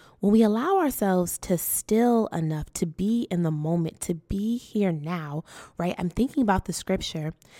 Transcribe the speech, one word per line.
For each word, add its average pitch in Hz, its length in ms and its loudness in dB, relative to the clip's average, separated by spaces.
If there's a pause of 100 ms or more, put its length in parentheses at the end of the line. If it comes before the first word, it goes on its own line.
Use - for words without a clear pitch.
(200)
when 202 140 4
we 220 80 8
allow 240 380 2
ourselves 190 580 0
to - 200 0
still 226 760 2
enough 156 400 -4
to - 120 -2
be 208 440 -2
in 175 140 0
the 160 80 2
moment, 160 500 -2
to 175 140 -4
be 202 420 -4
here 208 340 0
now, 156 520 -6 (340)
right? 175 200 -2
I'm 180 120 -2
thinking 262 340 0
about 190 220 2
the 185 80 -6
scripture, 160 600 -4 (260)